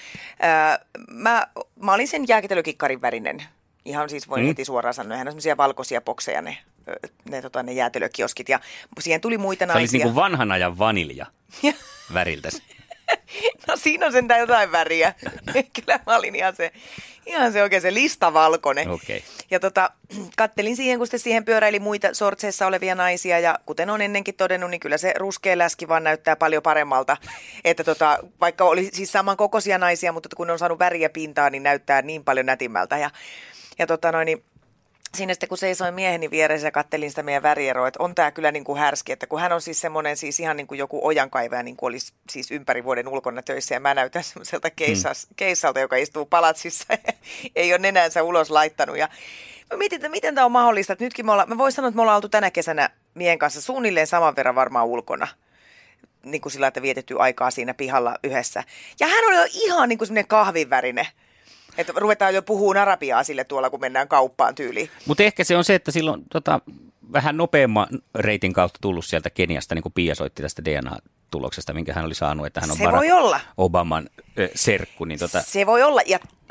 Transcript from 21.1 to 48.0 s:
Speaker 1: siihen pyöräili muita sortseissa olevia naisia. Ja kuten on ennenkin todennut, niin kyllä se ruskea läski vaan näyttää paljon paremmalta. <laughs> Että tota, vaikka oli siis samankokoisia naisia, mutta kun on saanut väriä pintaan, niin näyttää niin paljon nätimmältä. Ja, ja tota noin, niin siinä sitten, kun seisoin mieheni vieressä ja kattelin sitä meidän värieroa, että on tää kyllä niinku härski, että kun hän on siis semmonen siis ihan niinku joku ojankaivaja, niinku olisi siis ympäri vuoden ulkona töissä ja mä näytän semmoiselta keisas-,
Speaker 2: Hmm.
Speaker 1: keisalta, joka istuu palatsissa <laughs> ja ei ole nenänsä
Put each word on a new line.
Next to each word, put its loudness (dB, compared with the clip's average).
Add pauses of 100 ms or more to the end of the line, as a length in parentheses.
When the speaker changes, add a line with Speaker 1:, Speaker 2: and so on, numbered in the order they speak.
Speaker 1:
siihen -2
pyöräili 2
muita -2
sortseissa -2
olevia -2
naisia. 0
Ja 2
kuten -4
on -2
ennenkin -4
todennut, -2
niin -8
kyllä -2
se 0
ruskea -2
läski 0
vaan 2
näyttää 2
paljon 2
paremmalta. 2 (240)
<laughs> -10
Että 2
tota, 2 (220)
vaikka 2
oli 4
siis -4
samankokoisia 2
naisia, 0
mutta -10
kun -4
on -2
saanut 0
väriä 2
pintaan, 0
niin -6
näyttää 2
niin -8
paljon 0
nätimmältä. -2
Ja, -4 (680)
ja 0
tota 0
noin, 0
niin -2 (720)
siinä -4
sitten, -8
kun -8
seisoin -2
mieheni -2
vieressä 2
ja -4
kattelin -4
sitä -8
meidän -2
värieroa, 2
että -6
on -4
tää 2
kyllä 0
niinku -6
härski, -2
että -8
kun -4
hän 0
on -2
siis -6
semmonen -4
siis -6
ihan -4
niinku -10
joku -4
ojankaivaja, 0
niinku -8
olisi -8 (160)
siis -12
ympäri -4
vuoden -2
ulkona -6
töissä -6
ja -2
mä 2
näytän -2
semmoiselta -8
keisas-, -2
Speaker 2:
Hmm. -20
Speaker 1:
keisalta, -2
joka 0
istuu -4
palatsissa 0
<laughs> -2 (140)
ja -2 (420)
ei 2
ole 4
nenänsä 2